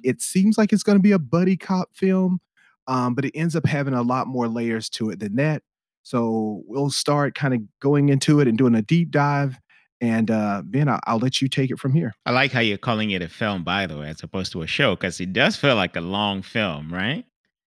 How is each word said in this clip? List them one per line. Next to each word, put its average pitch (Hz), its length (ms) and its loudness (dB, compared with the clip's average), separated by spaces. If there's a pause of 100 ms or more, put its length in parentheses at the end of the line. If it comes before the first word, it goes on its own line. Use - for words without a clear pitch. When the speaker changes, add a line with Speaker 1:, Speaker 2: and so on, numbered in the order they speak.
Speaker 1:
it 127 160 -2
seems 202 360 2
like 214 140 2
it's 202 100 2
gonna 202 180 4
be 196 120 6
a 196 80 4
buddy 170 380 0
cop 185 360 -4
film, 185 460 0 (480)
um, 127 260 0
but 127 120 -2
it 139 100 -6
ends 160 200 -2
up 156 100 0
having 143 280 0
a 123 80 0
lot 123 260 0
more 123 200 -2
layers 113 440 -4
to 110 180 -4
it 90 100 -8
than 104 160 -6
that. 147 260 0 (420)
So 110 640 -2
we'll 135 240 -2
start 143 440 0
kinda 131 220 0 (240)
going 143 260 4
into 143 320 4
it 139 80 6
and 113 100 2
doing 123 180 6
a 113 60 2
deep 160 300 2
dive. 143 460 0 (420)
And, 113 320 0
uh, 104 320 -2
Ben, 131 240 0
I, 117 180 0
I'll 117 120 0
let 127 240 -2
you 135 80 0
take 131 200 0
it - 100 -8
from 131 140 -2
here. 151 200 0 (120)
Speaker 2:
I 123 60 0
like 127 220 2
how 131 80 2
you're 104 160 2
calling 107 340 0
it 92 120 -2
a 85 40 -8
film, 98 360 -4
by 92 240 -2
the 78 100 -8
way, 73 100 -10
as 80 160 -12
opposed 95 300 -8
to 87 80 -6
a 80 60 -8
show, 123 280 0
'cause 90 240 -4
it 90 140 -6
does 143 240 2
feel 135 180 2
like 92 220 0
a 85 40 -6
long 98 420 -2
film, 82 500 -4
right? 107 320 -4 (420)